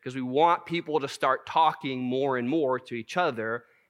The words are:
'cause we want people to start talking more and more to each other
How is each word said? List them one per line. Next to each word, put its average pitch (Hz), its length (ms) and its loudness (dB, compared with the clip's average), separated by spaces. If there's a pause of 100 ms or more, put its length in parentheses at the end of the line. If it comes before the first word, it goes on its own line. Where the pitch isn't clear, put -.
'cause 127 120 -10
we 131 80 -6
want 156 440 2
people 156 340 -2
to 135 80 -4
start - 380 -2
talking 151 540 2
more 127 360 0
and 120 120 -2
more 135 300 2
to 127 160 -10
each 117 220 -8
other 117 480 -2 (240)